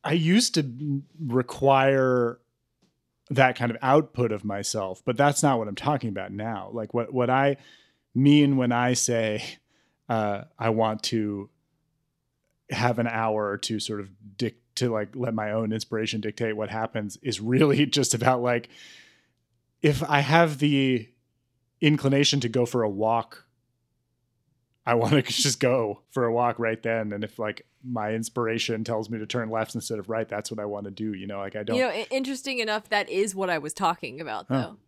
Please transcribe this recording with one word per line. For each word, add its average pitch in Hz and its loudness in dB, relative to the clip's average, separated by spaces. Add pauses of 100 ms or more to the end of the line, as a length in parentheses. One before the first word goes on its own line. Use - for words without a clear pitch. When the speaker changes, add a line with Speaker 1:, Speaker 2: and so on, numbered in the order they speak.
Speaker 1:
I 147 0
used 175 4
to 165 4
m-, 139 -4 (200)
require 131 2 (920)
that 131 4
kind 120 0
of 113 -4
output 131 2
of 104 -6
myself, 101 -6
but 120 0
that's 143 2
not 131 4
what 107 -4
I'm 101 -8
talking 135 -2
about 95 -8
now. 104 -8
Like, 110 -8
what, 120 -2
what 123 2
I 139 2 (580)
mean 143 6
when 123 2
I 123 2
say, 110 0 (640)
uh, 104 -2 (160)
I 113 0
want 110 0
to 104 -4 (1200)
have 120 0
an 117 0
hour 107 -2
to 110 -4
sort 104 -6
of 95 -14 (260)
dic-, - -6 (160)
to, 123 -2
like, 104 -4
let 120 -4
my 107 -4
own 110 -2
inspiration 110 -4
dictate 107 -4
what 107 -6
happens 110 -6
is 101 -6
really 135 4
<laughs> - -
just 127 0
about, 123 2
like, 120 -2 (1120)
if 147 2
I 147 2
have 151 4
the 135 2 (720)
inclination 143 4
to 120 -2
go 120 0
for 120 -2
a 107 0
walk, 110 -2 (1400)
I 120 2
wanna 120 4
<laughs> - -
just - -2
go 120 2 (100)
for 127 0
a 117 0
walk 120 0
right 113 -2
then. 113 -2
And 104 -6
if, - -10
like, 107 -6 (200)
my 110 -4
inspiration 113 -4
tells 110 -4
me 113 -8
to 107 -10
turn 117 -4
left 110 -4
instead 110 -6
of 95 -14
right, 113 -4
that's 104 -6
what 110 -8
I 104 -6
wanna 101 -8
do. 107 -8
You 95 -12
know, 101 -10
like, 98 -10
I 107 -8
don't 233 -2
Speaker 2:
You 254 0
know, 233 -2
i-, 202 -8
interesting 262 -6
enough, 214 -4
that 208 -2
is 190 -2
what 190 -2
I 160 0
was 147 -8
talking 165 -4
about, 110 -8
Speaker 1:
Huh. 131 0
Speaker 2:
though. 104 -8 (120)